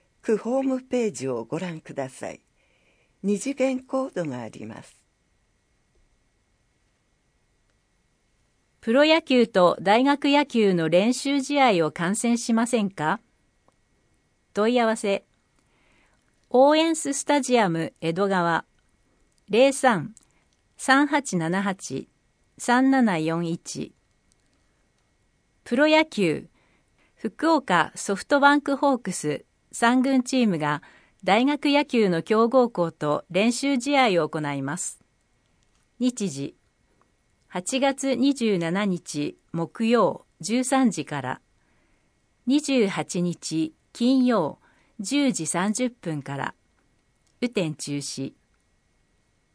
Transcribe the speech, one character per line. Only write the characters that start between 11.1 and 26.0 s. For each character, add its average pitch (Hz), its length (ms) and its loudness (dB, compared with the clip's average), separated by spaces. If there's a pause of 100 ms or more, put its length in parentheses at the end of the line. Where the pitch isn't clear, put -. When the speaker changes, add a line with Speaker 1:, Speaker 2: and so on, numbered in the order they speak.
Speaker 2:
習 269 280 -2
試 262 380 2
合 156 60 2
を 151 60 -4
観 175 240 -4
戦 233 220 0
し 233 140 -4
ま 226 140 2
せ 233 160 -2
ん 196 80 -4
か？ 165 300 -4 (1300)
問 220 220 0
い 247 60 2
合 226 60 2
わ 220 100 0
せ、 196 280 -4 (1300)
オ 269 220 6
ー 311 40 4
エ 330 120 2
ン 320 80 0
ス 277 160 -6
ス - 120 -6
タ 294 160 2
ジ 247 200 2
ア 196 80 2
ム 165 320 -4
江 165 120 -2
戸 190 140 0
川、 170 380 0 (840)
零 254 240 4
三、 220 420 0 (640)
三 277 300 2
八 285 300 -2
七 170 260 -2
八、 190 460 -8 (500)
三 262 320 2
七 233 280 2
四 165 300 -2
一。 - 460 -8 (1700)
プ - 140 -4
ロ 294 120 4
野 311 160 4